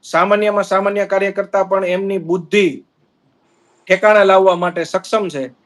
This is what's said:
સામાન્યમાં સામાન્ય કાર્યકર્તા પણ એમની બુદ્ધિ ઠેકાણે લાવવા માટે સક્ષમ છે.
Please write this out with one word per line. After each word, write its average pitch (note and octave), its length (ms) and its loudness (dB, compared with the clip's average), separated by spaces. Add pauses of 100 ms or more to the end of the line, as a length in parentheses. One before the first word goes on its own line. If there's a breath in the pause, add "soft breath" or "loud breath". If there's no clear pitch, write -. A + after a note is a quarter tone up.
સામાન્યમાં G#3 600 0
સામાન્ય G3 420 -2
કાર્યકર્તા G3 580 -2
પણ F#3+ 200 -2
એમની F#3+ 340 -4
બુદ્ધિ E3+ 680 -2 (1040)
ઠેકાણે G3+ 360 4
લાવવા F#3+ 320 4
માટે F3 280 -4
સક્ષમ G3 440 -4
છે. C3+ 260 -10 (120)